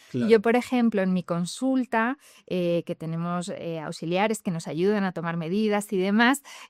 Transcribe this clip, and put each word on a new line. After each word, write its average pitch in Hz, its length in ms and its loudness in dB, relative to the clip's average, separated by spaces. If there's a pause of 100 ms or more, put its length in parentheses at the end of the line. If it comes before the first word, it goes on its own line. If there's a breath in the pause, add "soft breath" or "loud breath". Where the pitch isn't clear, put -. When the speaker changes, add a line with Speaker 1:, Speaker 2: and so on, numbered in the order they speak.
(120)
Speaker 1:
Claro. 233 180 0
Speaker 2:
Yo, 226 100 8
por 233 160 4
ejemplo, 233 460 2
en 185 120 2
mi 180 100 0
consulta, 233 960 -2 (260 soft breath)
eh, 170 400 0
que 175 80 -8
tenemos, 170 540 -4
eh, 165 320 -8
auxiliares 175 600 -2
que 202 100 -4
nos 165 160 -6
ayudan 190 380 0
a 180 80 -2
tomar 170 240 -4
medidas 202 560 -2
y 190 40 0
demás, 220 440 4 (280 loud breath)